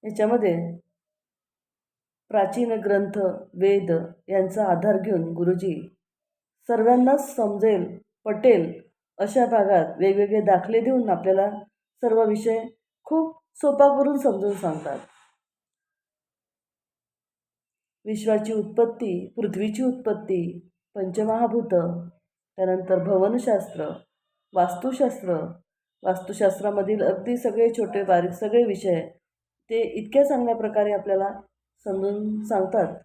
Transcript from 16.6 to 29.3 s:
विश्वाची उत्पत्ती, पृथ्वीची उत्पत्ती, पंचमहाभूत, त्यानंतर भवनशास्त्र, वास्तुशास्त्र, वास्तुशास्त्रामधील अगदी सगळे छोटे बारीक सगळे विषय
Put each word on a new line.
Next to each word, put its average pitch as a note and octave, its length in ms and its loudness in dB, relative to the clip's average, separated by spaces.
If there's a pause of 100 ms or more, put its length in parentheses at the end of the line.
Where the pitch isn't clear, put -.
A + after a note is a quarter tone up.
विश्वाची G#3+ 480 -2
उत्पत्ती, G#3+ 840 -2
पृथ्वीची G#3+ 460 -4
उत्पत्ती, G3 840 -4 (260)
पंचमहाभूत, G#3+ 800 -2 (840)
त्यानंतर F#3 480 0
भवनशास्त्र, G3 840 0 (640)
वास्तुशास्त्र, F3+ 1000 -2 (480)
वास्तुशास्त्रामधील G3+ 1000 -2
अगदी A#3+ 340 -2
सगळे A#3 360 0
छोटे G#3 300 -4
बारीक F3+ 280 2
सगळे A3 340 2
विषय F#3 440 -2 (640)